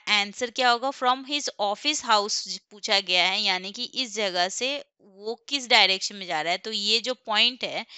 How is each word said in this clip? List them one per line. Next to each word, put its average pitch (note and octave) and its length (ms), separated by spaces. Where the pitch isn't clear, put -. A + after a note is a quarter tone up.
आंसर G#3 420
क्या B3 200
होगा? A#3+ 180
From C4 360
his C#4+ 260
office A#3 440
house G#3 540
पूछा G3+ 420
गया F3+ 260
है, G3 160
यानी F#3+ 300
कि A#3+ 120
इस A#3+ 300
जगह F#3 340
से C#4 360
वो G3+ 320
किस B3+ 340
डायरेक्शन G3+ 480
में F#3+ 100
जा D#3+ 160
रहा E3 100
है। F#3+ 60
तो A3 140
ये G#3+ 280
जो B3 140
पॉइंट A#3 500
है E3 220